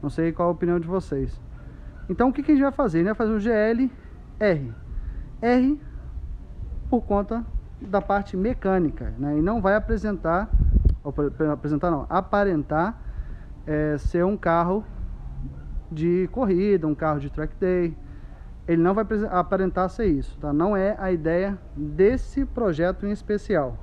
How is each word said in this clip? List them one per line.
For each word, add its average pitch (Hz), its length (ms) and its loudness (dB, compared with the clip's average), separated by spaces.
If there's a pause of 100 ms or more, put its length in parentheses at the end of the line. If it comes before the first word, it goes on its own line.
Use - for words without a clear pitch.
Não 147 80 -2
sei 165 220 0
qual 175 160 0
a 175 60 2
opinião 175 260 2
de 165 80 -6
vocês. 156 540 -4 (680)
Então 240 200 4
o - 20 -2
que 285 100 -4
que 302 120 4
a - 20 8
gente 269 80 4
vai 277 80 2
fazer? 208 280 2
A - 20 4
gente 175 60 4
vai 214 80 0
fazer 220 180 0
um 214 60 2
G 214 120 0
L 226 400 2 (480)
R. 151 340 2 (680)
R 254 400 4 (1080)
por 240 120 4
conta 208 440 -2 (360)
da 196 200 0
parte 196 360 0
mecânica, 185 800 0
né? 147 220 0
E - 20 4
não 208 200 2
vai 190 140 4
apresentar, 208 760 0 (540)
ou 147 80 -4
pra, 143 180 0
pra 151 220 0
apresentar 151 400 0
não, 139 180 -2
aparentar, 185 880 0 (720)
é, 151 300 0
ser 170 260 2
um 196 140 2
carro 175 480 2 (1040)
de 170 400 2
corrida, 196 560 2
um 151 80 0
carro 151 240 0
de 143 100 -6
track 151 300 -6
day. 180 380 0 (680)
Ele 165 140 4
não 185 120 6
vai 220 100 2
apresen-, 208 260 0
aparentar 180 600 0
ser 226 160 -4
isso, 147 340 0
tá? 147 140 -2
Não 185 240 2
é 196 220 2
a 190 120 -2
ideia 175 460 0 (180)
desse 190 680 2
projeto 185 640 0
em 202 40 -2
especial 202 720 -2